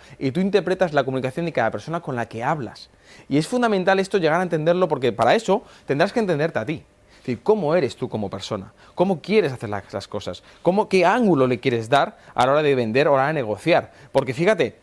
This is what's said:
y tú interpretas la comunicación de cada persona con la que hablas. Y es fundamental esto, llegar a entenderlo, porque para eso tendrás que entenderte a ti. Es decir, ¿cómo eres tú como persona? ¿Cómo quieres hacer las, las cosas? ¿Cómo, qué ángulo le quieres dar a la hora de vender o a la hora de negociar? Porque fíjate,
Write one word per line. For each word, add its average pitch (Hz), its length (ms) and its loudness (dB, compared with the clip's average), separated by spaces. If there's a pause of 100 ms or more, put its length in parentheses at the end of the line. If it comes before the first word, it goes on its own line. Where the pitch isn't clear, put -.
(200)
y 135 120 -2
tú 151 100 -2
interpretas 185 500 0
la 143 140 2
comunicación 131 400 -4
de 165 80 -4
cada 113 180 0
persona 156 300 -8
con 135 160 -8
la 117 100 -4
que 113 160 -10
hablas. 143 460 -6 (400)
Y 135 80 2
es 160 100 2
fundamental 196 520 2
esto, 190 180 0
llegar 165 240 2
a - 20 0
entenderlo, 175 460 2
porque 131 240 0
para 120 200 4
eso 220 300 0 (220)
tendrás 160 260 0
que - 80 -2
entenderte 160 400 0
a 110 60 -4
ti. 139 180 -6 (280)
Es - 80 -20
decir, 120 220 -6
¿cómo 190 320 2
eres 151 220 0
tú 123 140 -8
como 104 200 -6
persona? 95 440 -8 (220)
¿Cómo 180 260 0
quieres 180 320 2
hacer 117 160 -8
las, 101 240 -8
las 101 160 -8
cosas? 95 340 -10 (180)
¿Cómo, 190 280 -4
qué 185 160 2
ángulo 185 420 2
le 127 140 -2
quieres 117 260 -2
dar 143 300 0 (180)
a 123 100 2
la 131 60 4
hora 147 100 2
de 143 140 2
vender 123 320 2
o 147 60 4
a - 20 4
la 135 80 4
hora 139 40 0
de 156 80 -2
negociar? 135 580 -2 (180)
Porque 127 220 0
fíjate, 160 500 0